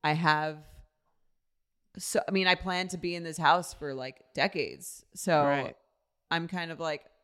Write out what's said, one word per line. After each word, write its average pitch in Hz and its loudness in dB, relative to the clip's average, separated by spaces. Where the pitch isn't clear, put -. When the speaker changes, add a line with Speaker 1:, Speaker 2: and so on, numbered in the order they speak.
Speaker 1:
I 151 2
have, 156 2
so, - -2
I - -4
mean, 190 4
I 180 6
plan 185 -4
to 185 -6
be 175 -4
in 170 -10
this 160 -10
house 165 4
for, 143 -8
like, 131 -12
decades. 139 -2
So 151 4
Speaker 2:
Right. 139 0
Speaker 1:
I'm 165 -2
kind 170 -8
of 165 -12
like 156 -4